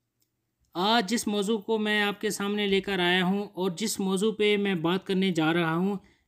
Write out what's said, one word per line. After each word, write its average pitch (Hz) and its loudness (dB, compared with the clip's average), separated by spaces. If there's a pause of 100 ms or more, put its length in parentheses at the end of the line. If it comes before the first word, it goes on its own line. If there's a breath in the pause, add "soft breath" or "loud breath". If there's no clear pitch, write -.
(760)
आज 208 2
जिस 233 -2
मौजू 208 0
को 220 -2
मैं 214 0
आपके 202 -2
सामने 208 -2
लेकर 196 0
आया 180 4
हूँ 196 0 (120)
और 180 -2
जिस 208 -4
मौजू 190 0
पे 208 2
मैं 196 0
बात 180 0
करने 190 0
जा 156 2
रहा 165 0
हूँ, 190 0 (300 soft breath)